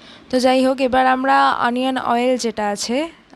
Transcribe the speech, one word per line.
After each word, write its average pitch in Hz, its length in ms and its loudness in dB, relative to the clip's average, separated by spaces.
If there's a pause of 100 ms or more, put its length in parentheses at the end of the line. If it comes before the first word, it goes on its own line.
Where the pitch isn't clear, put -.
(300)
তো 254 100 0
যাই 262 240 4
হোক, 262 160 0
এবার 262 260 2
আমরা 269 460 2
অনিয়ন 254 460 -2
অয়েল 247 380 0
যেটা 214 320 -4
আছে, 240 400 -4 (280)